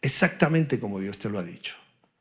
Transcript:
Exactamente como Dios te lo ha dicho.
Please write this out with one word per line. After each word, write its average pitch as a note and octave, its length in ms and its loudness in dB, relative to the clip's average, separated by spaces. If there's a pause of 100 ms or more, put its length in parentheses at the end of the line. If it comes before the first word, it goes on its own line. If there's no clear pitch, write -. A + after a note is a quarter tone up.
Exactamente D#3 800 2
como G2+ 200 -4
Dios G2+ 180 -6
te A2+ 100 -6
lo G2+ 100 -4
ha F#2 40 -4
dicho. E2+ 320 -12 (460)